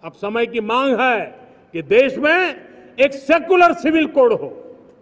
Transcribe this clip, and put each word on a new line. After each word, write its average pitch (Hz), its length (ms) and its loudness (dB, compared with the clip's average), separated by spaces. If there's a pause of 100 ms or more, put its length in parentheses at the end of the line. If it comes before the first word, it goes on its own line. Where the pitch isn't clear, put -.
अब 165 80 -16
समय 226 340 -4
की 233 140 -6
मांग 233 400 -2
है 226 380 -2 (340)
कि 165 100 -8
देश 240 360 2
में 320 480 -2 (340)
एक 277 120 2
सेकुलर 339 600 2
सिविल 311 340 -2
कोड 247 260 2
हो। 147 440 -10 (260)